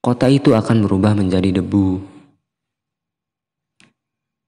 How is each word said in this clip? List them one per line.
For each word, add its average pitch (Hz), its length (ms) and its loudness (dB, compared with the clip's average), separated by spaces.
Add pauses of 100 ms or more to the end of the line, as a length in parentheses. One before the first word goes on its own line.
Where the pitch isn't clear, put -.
kota 123 240 0
itu 139 240 2
akan 110 320 0
berubah 101 320 0
menjadi 92 320 0
debu. 95 480 -2 (2500)